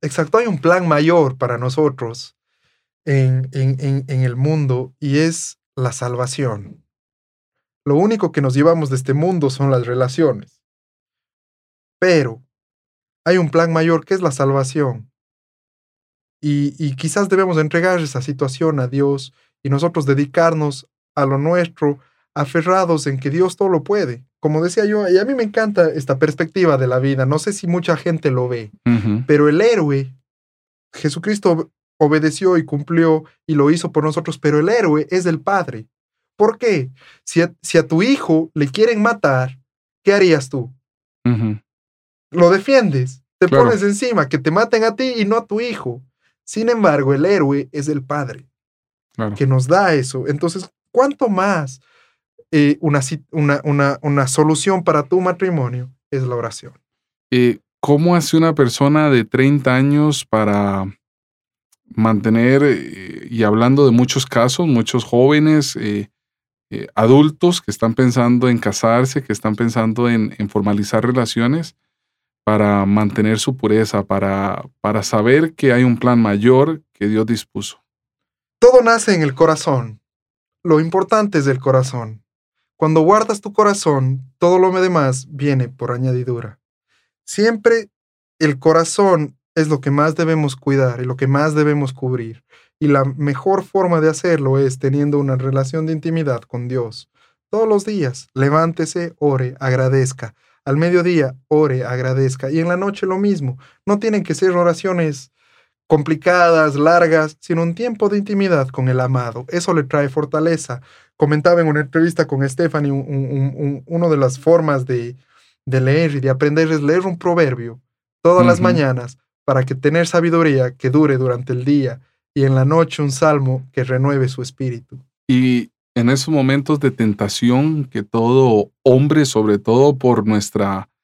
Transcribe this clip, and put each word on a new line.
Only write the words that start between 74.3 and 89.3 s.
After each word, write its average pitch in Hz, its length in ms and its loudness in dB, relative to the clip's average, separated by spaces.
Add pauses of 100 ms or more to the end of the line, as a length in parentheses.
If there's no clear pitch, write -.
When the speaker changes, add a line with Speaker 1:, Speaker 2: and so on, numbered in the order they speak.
Speaker 2:
para 104 220 -2
saber 131 500 2
que 127 220 0
hay 123 100 4
un 120 140 2
plan 123 200 2
mayor 127 640 2 (140)
que 104 140 -4
Dios 110 180 0
dispuso? - 580 -8 (760)
Speaker 1:
Todo 247 240 8
nace 226 320 2
en 170 60 0
el 139 140 -2
corazón. 139 640 0 (640)
Lo 156 160 4
importante 190 600 0
es 135 60 -2
el 131 140 0
corazón. 127 640 -2 (540)
Cuando 156 240 2
guardas 214 400 2
tu 202 100 -12
corazón, 143 720 0 (160)
todo 180 200 4
lo 185 220 2
demás 147 480 0
viene 135 400 -2
por 123 240 -8
añadidura. 123 680 -6 (680)
Siempre 226 640 -2 (500)
el 147 180 0
corazón 165 760 0 (180)